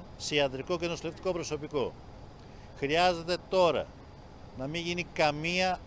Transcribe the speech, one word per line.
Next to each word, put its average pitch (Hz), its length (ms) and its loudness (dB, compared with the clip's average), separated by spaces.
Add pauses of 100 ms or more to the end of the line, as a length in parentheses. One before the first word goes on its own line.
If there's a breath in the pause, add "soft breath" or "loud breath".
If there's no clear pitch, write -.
(180)
σε - 180 -2
ιατρικό 139 420 2
και 170 100 0
νοσηλευτικό 165 440 -2
προσωπικό. 147 640 -2 (840 loud breath)
Χρειάζεται 170 600 4 (120)
τώρα 160 380 6 (680)
να 131 100 -4
μην 165 140 -4
γίνει 175 320 0
καμία 170 720 2